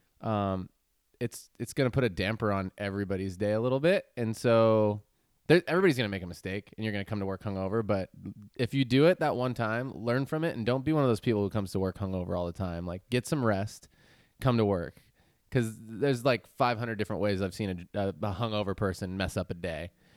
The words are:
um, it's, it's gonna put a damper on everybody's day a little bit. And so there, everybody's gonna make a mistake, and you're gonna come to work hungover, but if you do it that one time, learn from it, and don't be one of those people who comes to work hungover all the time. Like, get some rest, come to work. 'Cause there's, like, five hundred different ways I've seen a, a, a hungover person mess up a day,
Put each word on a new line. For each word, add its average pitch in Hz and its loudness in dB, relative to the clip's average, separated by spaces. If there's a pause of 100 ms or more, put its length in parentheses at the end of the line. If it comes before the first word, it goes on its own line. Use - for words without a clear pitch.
(220)
um, 98 -2 (500)
it's, - -6
it's 120 -6
gonna 131 2
put 131 2
a 120 2
damper 104 0
on 95 -2
everybody's 98 -4
day 104 0
a 107 2
little 127 0
bit. 180 2 (100)
And 113 -2
so 110 4 (460)
there, 165 8
everybody's 170 4
gonna 120 0
make 98 -4
a 90 -10
mistake, 92 -8
and 110 -6
you're 110 0
gonna 101 -4
come 104 -4
to 98 -2
work 95 -6
hungover, 98 -2
but 98 0 (460)
if 120 -4
you 139 2
do 131 6
it 180 4
that 151 0
one 123 -2
time, 117 -4
learn 120 -2
from 156 -2
it, 165 -2
and 117 -4
don't 127 0
be 156 2
one 151 4
of 131 6
those 113 2
people 107 2
who 101 2
comes 98 -2
to 101 0
work 95 0
hungover 92 -4
all 90 -2
the 87 -4
time. 87 -6
Like, 87 -8
get 123 0
some 147 0
rest, 104 0 (500)
come 123 4
to 113 6
work. 90 -2 (500)
'Cause 113 0
there's, 117 -2
like, 123 2 (120)
five 123 2
hundred 113 -4
different 98 -2
ways 101 2
I've 95 -2
seen 92 -4
a, 104 0
a, 98 0
a 98 -4
hungover 104 -2
person 95 -2
mess 95 -2
up 92 -4
a 90 -6
day, 85 -6 (280)